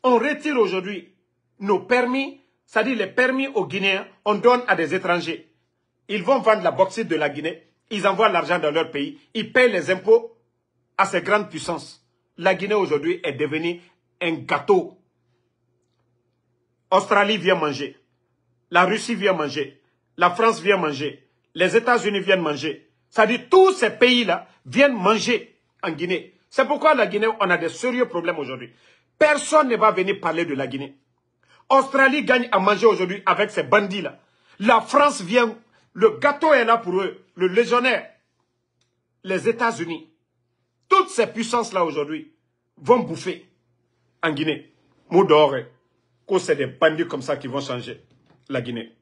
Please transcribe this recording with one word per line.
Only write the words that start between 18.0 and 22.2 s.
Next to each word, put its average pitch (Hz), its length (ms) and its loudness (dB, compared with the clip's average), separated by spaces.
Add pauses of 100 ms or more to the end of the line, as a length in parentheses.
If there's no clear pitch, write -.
la 175 160 4
Russie 220 300 -4
vient 190 180 0
manger, 143 480 -6 (340)
la 180 160 2
France 220 300 0
vient 196 160 2
manger, 147 500 -6 (260)
les 175 220 0
États-Unis 214 460 0